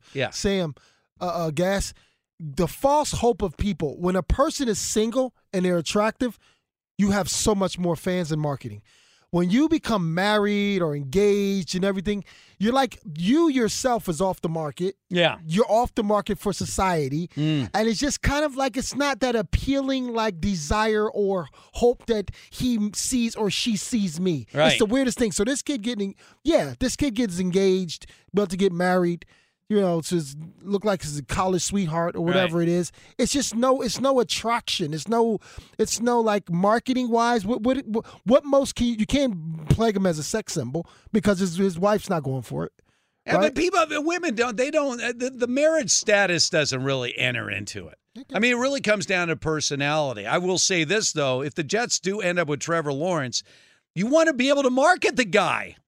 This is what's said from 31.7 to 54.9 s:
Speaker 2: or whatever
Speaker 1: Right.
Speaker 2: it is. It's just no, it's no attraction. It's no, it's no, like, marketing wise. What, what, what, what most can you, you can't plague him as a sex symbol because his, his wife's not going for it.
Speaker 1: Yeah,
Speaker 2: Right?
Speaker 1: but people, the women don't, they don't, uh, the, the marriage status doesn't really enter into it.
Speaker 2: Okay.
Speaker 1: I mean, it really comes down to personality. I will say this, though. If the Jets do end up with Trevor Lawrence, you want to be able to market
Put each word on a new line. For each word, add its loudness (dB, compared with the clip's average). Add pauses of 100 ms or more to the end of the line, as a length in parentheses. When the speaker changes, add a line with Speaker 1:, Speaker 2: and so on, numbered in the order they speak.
Speaker 2:
or -2
whatever 2
Speaker 1:
Right. 2
Speaker 2:
it 2
is. -2 (260)
It's 0
just -2
no, 2
it's -4
no 2
attraction. -2
It's -8
no, 2 (380)
it's -2
no, 2
like, 0
marketing 2
wise. 2
What, -2
what, 2 (100)
what, -2 (200)
what 6
most 2
can 2
you, 0
you 2
can't -2
plague 4
him 0
as 2
a -6
sex -6
symbol -6 (280)
because 2
his, 0
his 0
wife's 2
not 0
going -4
for -6
it. -14 (520)
Speaker 1:
Yeah, 0
Speaker 2:
Right? 4
Speaker 1:
but 0
people, 2
the -4
women -2
don't, -2
they 0
don't, -2
uh, -4
the, -4
the -2
marriage 2
status 2
doesn't 0
really -2
enter -2
into -8
it. -20 (200)
Speaker 2:
Okay. -14
Speaker 1:
I 2
mean, 4
it 2
really 0
comes 0
down 0
to -2
personality. -2
I 2
will 0
say 2
this, 0
though. 0
If -6
the -4
Jets -2
do -2
end -2
up -6
with -4
Trevor -2
Lawrence, -4 (540)
you -2
want 4
to 2
be 0
able 4
to 4
market 2